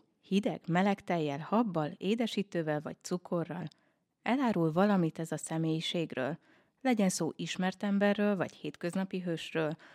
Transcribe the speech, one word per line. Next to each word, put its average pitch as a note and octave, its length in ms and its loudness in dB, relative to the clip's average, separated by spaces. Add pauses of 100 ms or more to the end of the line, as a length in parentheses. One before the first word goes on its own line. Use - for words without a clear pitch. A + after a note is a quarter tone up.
(220)
Hideg, F#3+ 460 0
meleg F#3+ 360 2
tejjel, D3+ 360 -2
habbal, E3+ 580 0
édesítővel F#3 840 -2
vagy D#3 200 -8
cukorral? E3+ 680 -4 (540)
Elárul G#3 500 2
valamit F3+ 480 4
ez D#3+ 120 -4
a D#3 60 -2
személyiségről? D#3+ 1000 -2 (440)
Legyen G#3+ 280 2
szó D#3+ 260 0
ismert F#3 480 -4
emberről G3+ 520 2
vagy E3 180 -2
hétköznapi F3+ 680 -4
hősről, D#3+ 540 -2 (200)